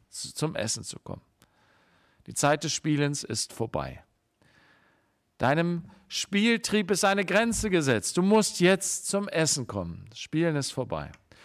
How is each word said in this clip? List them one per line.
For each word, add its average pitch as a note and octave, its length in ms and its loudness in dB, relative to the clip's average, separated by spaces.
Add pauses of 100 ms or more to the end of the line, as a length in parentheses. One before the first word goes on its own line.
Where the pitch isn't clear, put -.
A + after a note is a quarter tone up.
z-, - 260 -12
zum D#3 220 -4
Essen A2 280 -4
zu - 140 -14
kommen. - 220 -12 (1040)
Die - 60 -18
Zeit - 320 2
des D3+ 80 -2
Spielens D3 520 -2
ist - 280 -6
vorbei. C#2 500 -6 (1300)
Deinem E3+ 540 0 (180)
Spieltrieb G#3+ 840 0
ist - 140 2
eine G3 220 2
Grenze G#3+ 420 0
gesetzt. C3+ 480 2
Du F3 60 4
musst G#3 380 4
jetzt F#3 480 2
zum G3+ 200 -2
Essen D3+ 380 0
kommen. F2+ 420 -6
Das - 100 -18
Spielen D#3+ 380 0
ist C#3 160 -4
vorbei. E2 400 -6 (320)